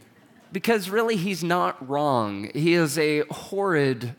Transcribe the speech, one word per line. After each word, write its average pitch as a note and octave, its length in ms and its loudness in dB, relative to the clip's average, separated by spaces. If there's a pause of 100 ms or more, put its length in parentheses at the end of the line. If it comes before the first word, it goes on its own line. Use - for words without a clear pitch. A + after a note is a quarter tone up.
(520)
because G3 380 0
really A3+ 260 2
he's F3 260 -2
not F3 460 -2
wrong. A#2 680 0
He E3+ 200 2
is D#3+ 240 2
a D3+ 320 2
horrid, C#3+ 880 -2